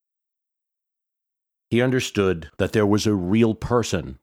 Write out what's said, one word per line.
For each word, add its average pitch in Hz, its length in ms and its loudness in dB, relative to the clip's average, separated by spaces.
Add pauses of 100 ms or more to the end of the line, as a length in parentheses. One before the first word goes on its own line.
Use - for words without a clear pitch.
(1700)
He 117 120 2
understood 101 760 -2
that 95 140 -2
there 107 160 2
was 104 180 2
a 107 80 2
real 107 400 2
person 101 680 -4